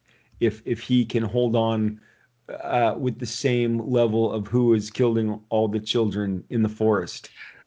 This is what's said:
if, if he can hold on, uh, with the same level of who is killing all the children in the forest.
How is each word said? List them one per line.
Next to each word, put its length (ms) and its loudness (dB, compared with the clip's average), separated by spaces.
if, 260 0
if 140 -2
he 260 2
can 160 -2
hold 340 0
on, 440 0
uh, 340 0
with 220 -4
the 60 -6
same 520 0
level 400 2
of 160 -4
who 260 4
is 160 0
killing 500 0
all 180 2
the 120 -2
children 680 -2
in 140 0
the 60 0
forest. 600 -2